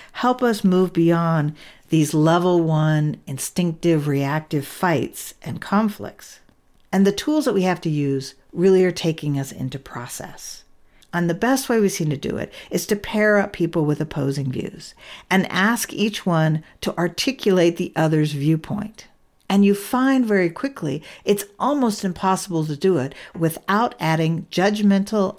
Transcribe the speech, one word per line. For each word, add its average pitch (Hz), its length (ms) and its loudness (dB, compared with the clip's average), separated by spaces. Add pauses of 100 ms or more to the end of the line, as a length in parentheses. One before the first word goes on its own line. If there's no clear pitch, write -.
(120)
help 254 300 0
us 226 220 2
move 185 280 2
beyond 165 640 2 (340)
these 160 260 2
level 170 480 4
one 156 540 2 (100)
instinctive 165 800 -2
reactive 139 580 -2
fights - 760 -4
and - 180 -10
conflicts? - 800 -4 (520)
And 196 140 4
the 202 60 4
tools 294 340 0
that 240 80 0
we 190 80 2
have 180 200 0
to 165 80 -2
use 139 440 -2 (180)
really 185 320 4
are 180 80 2
taking 156 460 -2
us 131 120 -6
into 131 280 -8
process. - 880 -14 (500)
And 170 160 0
the 170 40 0
best 254 360 0
way 226 100 4
we've 196 100 4
seen 170 200 -2
to 139 80 -2
do - 180 -4
it - 160 -6 (180)
is - 160 -2
to 208 100 0
pair 208 420 2
up 196 160 -2
people 165 320 0
with 151 140 0
opposing 139 520 -4
views - 420 -10 (360)
and 185 200 2
ask 220 440 0
each 208 320 -4
one 160 360 2 (200)
to - 160 -4
articulate 175 800 2
the - 180 -4
other's 156 360 2
viewpoint. - 720 -4 (420)
And 202 180 4
you 196 80 6
find 262 500 2
very 196 240 2
quickly 165 540 -6 (240)
it's 202 180 2 (140)
almost 247 480 0
impossible 180 580 -2
to 156 120 -6
do 185 200 2
it 135 180 -4 (240)
without 196 640 0
adding 160 500 0
judgmental 196 880 2